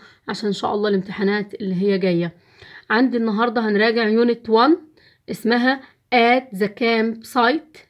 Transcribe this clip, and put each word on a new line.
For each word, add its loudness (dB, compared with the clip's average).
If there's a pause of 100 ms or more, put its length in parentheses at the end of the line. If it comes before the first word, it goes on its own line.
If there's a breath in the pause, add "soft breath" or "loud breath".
(280 loud breath)
عشان -6
إن 0
شاء -4
الله -2
الامتحانات -2
اللي -6
هي 0
جاية. -2 (560 loud breath)
عندي 2
النهاردة 0
هنراجع 2
يونت 0
وان 4 (540 soft breath)
اسمها 0 (340 loud breath)
At 2
the -2
Campsite. -2 (120)